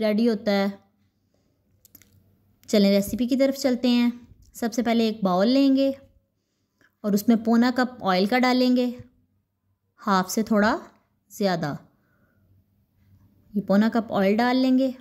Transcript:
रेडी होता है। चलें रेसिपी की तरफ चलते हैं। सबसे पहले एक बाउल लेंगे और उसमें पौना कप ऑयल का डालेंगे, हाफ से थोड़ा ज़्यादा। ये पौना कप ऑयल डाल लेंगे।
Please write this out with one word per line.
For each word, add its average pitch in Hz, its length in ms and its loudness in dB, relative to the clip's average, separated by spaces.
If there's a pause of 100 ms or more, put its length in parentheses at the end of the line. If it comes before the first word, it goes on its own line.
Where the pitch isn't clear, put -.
रेडी 220 240 0
होता 220 260 -2
है। 196 160 0 (2000)
चलें 202 200 4
रेसिपी 202 380 0
की 262 100 -2
तरफ 269 180 2
चलते 247 340 -2
हैं। 240 220 2 (440)
सबसे 233 280 -4
पहले 226 240 0
एक 214 160 -6
बाउल 185 260 2
लेंगे 269 400 2 (1120)
और 202 120 0
उसमें 226 280 0
पौना 233 300 2
कप 254 300 -4
ऑयल 190 240 0
का 247 120 0
डालेंगे, 254 480 2 (1120)
हाफ 185 280 -2
से 220 160 -4
थोड़ा 220 320 0 (540)
ज़्यादा। 165 460 -4 (1800)
ये 202 100 -4
पौना 208 280 2
कप 226 220 -4
ऑयल 196 240 2
डाल 247 220 0
लेंगे। 262 420 2